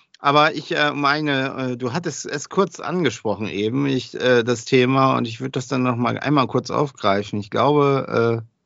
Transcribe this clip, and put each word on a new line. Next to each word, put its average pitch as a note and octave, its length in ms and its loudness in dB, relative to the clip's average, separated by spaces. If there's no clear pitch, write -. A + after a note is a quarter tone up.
Aber D3 340 4
ich, D#3+ 200 -6
äh, D3 180 2
meine, C#3 800 0
äh, B2 40 -6
du A#2+ 160 -4
hattest D#3+ 320 -6
es - 240 -8
kurz - 320 -2
angesprochen A2+ 640 -2
eben, G#2+ 380 -2
ich, C3+ 340 -4
äh, B2 240 4
das A#2+ 220 -2
Thema, C3 540 4
und A#2+ 100 -2
ich A2+ 140 -8
würd C3 140 -8
das C3 120 -6
dann B2+ 140 0
noch B2+ 140 0
mal A#2 220 0
einmal C#3 280 2
kurz - 240 -2
aufgreifen. G#2 680 -2
Ich G2 100 -10
glaube, A#2+ 920 2